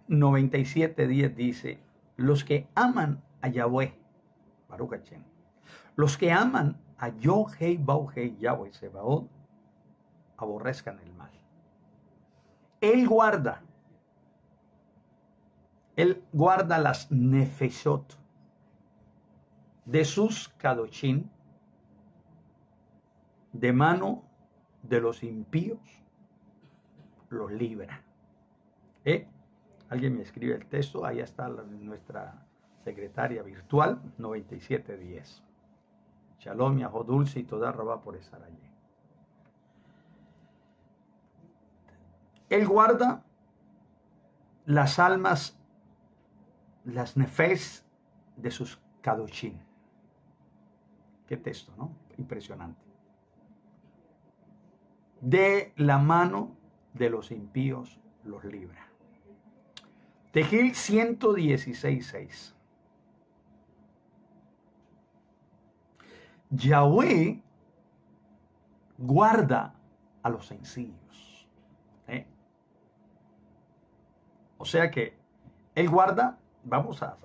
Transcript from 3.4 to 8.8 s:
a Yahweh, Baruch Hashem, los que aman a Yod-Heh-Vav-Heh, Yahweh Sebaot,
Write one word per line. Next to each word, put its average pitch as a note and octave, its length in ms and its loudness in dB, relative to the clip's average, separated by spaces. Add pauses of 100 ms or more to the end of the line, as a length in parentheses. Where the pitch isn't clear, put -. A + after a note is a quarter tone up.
a B2+ 60 -4
Yahweh, B2 500 -2 (720)
Baruch G#2 220 -12
Hashem, E2+ 320 -16 (720)
los D3 220 2
que E3+ 140 2
aman F3+ 480 2 (180)
a A#2 120 -6
Yod-Heh-Vav-Heh, C#3+ 1300 -2
Yahweh A2+ 360 -4
Sebaot, G2+ 540 -4 (1120)